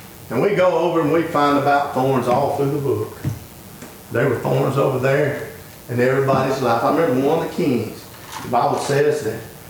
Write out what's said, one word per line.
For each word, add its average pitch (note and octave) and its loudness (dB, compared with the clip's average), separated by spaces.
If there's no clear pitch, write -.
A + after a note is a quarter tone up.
And A#2+ 0
we F#3 2
go F3 4
over E3 2
and D3 2
we E3 4
find D3 2
about C#3+ 2
thorns C3 2
all A#2+ 2
through C#3+ 0
the C#3+ -2
book. A2+ -2
There B2+ 2
were A#2 0
thorns C#3 0
over C3 2
there C3+ 0
in A#2+ -2
everybody's C3+ 2
life. A#2 2
I C#3+ 2
remember C3+ 2
one - 2
of - -8
the - -10
kings. B2 -2
The - -10
Bible B2 2
says C#3+ 2
that, - -4